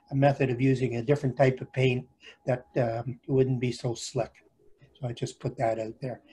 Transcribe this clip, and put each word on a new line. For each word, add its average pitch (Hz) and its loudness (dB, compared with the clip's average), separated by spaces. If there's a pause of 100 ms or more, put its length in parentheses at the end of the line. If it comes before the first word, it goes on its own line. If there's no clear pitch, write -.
(100)
a 139 -4
method 139 4
of 120 -2
using 127 2
a 117 -4
different 139 0
type 131 4
of - -12
paint 127 0 (400)
that, 123 -2 (120)
um, 117 -2
wouldn't 131 2
be 123 -2
so 120 -4
slick. - -6 (680)
So 127 -6
I 120 -6
just - -8
put 117 -6
that 113 0
out 110 -8
there. 123 -10 (120)